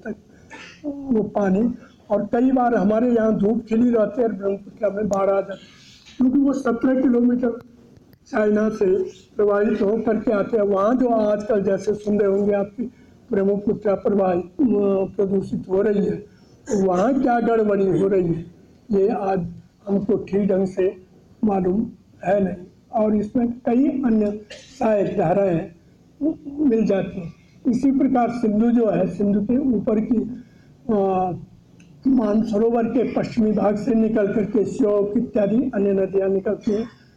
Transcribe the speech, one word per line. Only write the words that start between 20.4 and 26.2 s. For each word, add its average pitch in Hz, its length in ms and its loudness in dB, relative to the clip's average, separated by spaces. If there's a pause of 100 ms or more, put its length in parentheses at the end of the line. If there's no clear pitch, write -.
ढंग 190 180 2
से 190 300 -2 (480)
मालूम 196 420 0 (380)
है 196 200 2
नहीं, 175 200 -6 (280)
और 214 240 2
इसमें 233 360 -2 (140)
कई 262 220 2 (160)
अन्य 214 360 0 (380)
सहायक 202 400 0
धाराएं 185 520 0 (960)